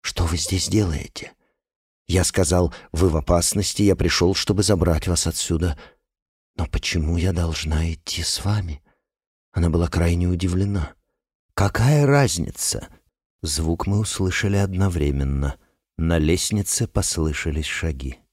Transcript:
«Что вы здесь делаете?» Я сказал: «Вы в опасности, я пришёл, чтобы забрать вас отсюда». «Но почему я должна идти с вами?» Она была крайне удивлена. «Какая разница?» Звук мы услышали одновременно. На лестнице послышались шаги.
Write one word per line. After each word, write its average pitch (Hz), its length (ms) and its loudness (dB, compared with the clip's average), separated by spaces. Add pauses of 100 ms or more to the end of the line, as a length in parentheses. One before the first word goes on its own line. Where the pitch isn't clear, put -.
«Что - 240 -4
вы 85 140 -2
здесь - 300 -2
делаете?» - 640 -2 (760)
Я 87 160 2
сказал: 90 500 2 (180)
«Вы 85 180 4
в 78 60 0
опасности, 87 680 0
я 98 120 6
пришёл, 87 400 2
чтобы 101 280 0
забрать 85 440 2
вас 87 200 0
отсюда». 82 520 -2 (800)
«Но 82 100 -2
почему 85 500 -2
я 90 160 0
должна 82 600 -2
идти - 300 -8
с - 220 -6
вами?» 98 380 -2 (680)
Она 85 180 2
была 85 180 2
крайне 85 380 2
удивлена. 90 680 -2 (600)
«Какая 131 520 4
разница?» - 840 0 (540)
Звук 80 440 -2
мы 101 140 2
услышали 98 560 -2
одновременно. 71 1000 0 (400)
На 82 220 2
лестнице 90 680 0
послышались 78 800 -2
шаги. 65 520 -6 (140)